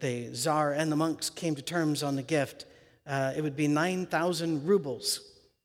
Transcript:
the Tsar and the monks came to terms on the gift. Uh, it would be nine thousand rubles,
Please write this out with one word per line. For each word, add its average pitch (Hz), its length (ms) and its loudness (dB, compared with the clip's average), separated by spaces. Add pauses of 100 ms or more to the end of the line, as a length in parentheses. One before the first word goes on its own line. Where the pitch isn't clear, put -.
the 120 320 -4
Tsar 147 400 2
and 156 180 0
the 151 60 2
monks 160 320 0
came 165 260 -2
to 139 60 -6
terms 151 420 0
on 143 120 -2
the 135 60 -4
gift. 139 440 -2 (400)
Uh, 135 300 0
it 156 60 -2
would 151 140 -2
be 151 120 2
nine 175 380 2
thousand 165 600 0
rubles, 151 560 0 (440)